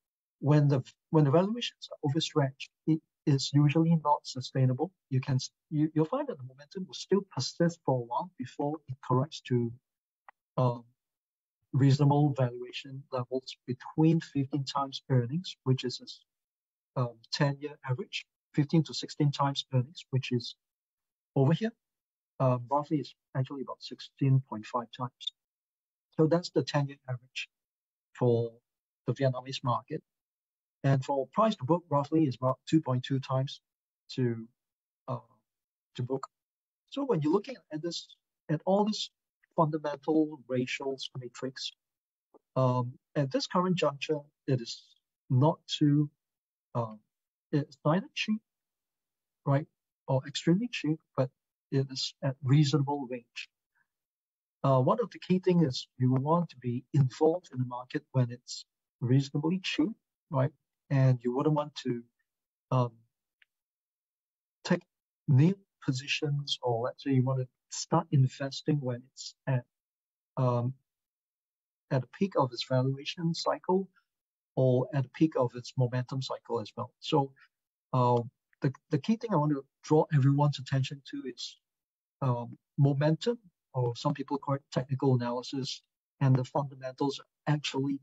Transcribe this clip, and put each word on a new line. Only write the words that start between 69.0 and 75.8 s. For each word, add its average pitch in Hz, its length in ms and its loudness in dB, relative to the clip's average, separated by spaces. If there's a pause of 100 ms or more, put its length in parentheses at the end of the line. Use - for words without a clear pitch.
it's - 200 -16 (140)
at, 127 180 0 (720)
um, 123 380 0 (1120)
at 131 120 0
the - 60 -8 (120)
peak 196 180 -2
of 131 160 0
its - 160 -10
valuation 135 640 -2
cycle 185 560 -2 (680)
or 127 380 2
at 139 100 0
the - 60 -12
peak 160 280 2
of 127 180 2
its - 200 -12
momentum 127 460 -2